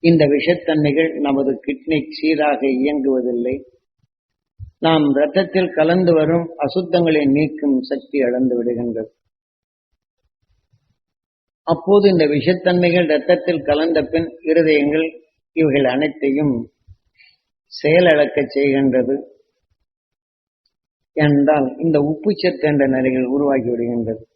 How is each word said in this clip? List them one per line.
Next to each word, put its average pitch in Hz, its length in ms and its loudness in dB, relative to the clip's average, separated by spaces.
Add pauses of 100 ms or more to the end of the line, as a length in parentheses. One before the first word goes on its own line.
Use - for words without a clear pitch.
இந்த 165 240 4
விஷத்தன்மைகள் 156 920 0
நமது 139 380 0
கிட்னி 147 400 -4 (120)
சீராக 151 500 -2 (100)
இயங்குவதில்லை. 131 840 -2 (1300)
நாம் 160 260 2
இரத்தத்தில் 175 640 0
கலந்து 170 420 2
வரும் 165 320 2 (140)
அசுத்தங்களை 165 680 0
நீக்கும் 147 560 0
சக்தி 139 360 -8
இழந்து 123 360 0
விடுகின்றது. 117 560 -4 (2500)
அப்போது 196 420 2
இந்த 170 180 4
விஷத்தன்மைகள் 175 800 2
இரத்தத்தில் 160 560 0
கலந்த 156 400 0
பின் 165 240 -2 (160)
இருதயங்கள் 156 600 2 (500)
இவைகள் 143 320 2
அனைத்தையும் 139 640 -2 (1200)
செயலிழக்க 151 720 2
செய்கின்றது 135 680 0 (2000)
என்றால் 147 520 2 (100)
இந்த 156 260 0
உப்புச்சத்து 156 640 -2
என்ற 147 220 2
நிலைகள் 131 400 0
உருவாகி 135 400 -2
விடுகின்றது. 117 540 -4 (140)